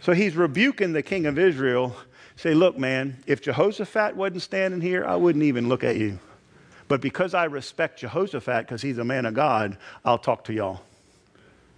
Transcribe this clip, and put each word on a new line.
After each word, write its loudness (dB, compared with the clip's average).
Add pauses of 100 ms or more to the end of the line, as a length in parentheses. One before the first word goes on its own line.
So 4
he's 2
rebuking 2
the 0
king -2
of 0
Israel. 2 (420)
Say, 0
"Look, 6
man, -2 (100)
if 0
Jehoshaphat 0
wasn't -4
standing -2
here, -2
I 0
wouldn't 4
even 2
look 0
at 0
you. -2 (680)
But 2
because -2
I 2
respect -6
Jehoshaphat, -4
'cause -8
he's -4
a -4
man -2
of -4
God, 0 (280)
I'll 4
talk -2
to -6
y'all." -4 (960)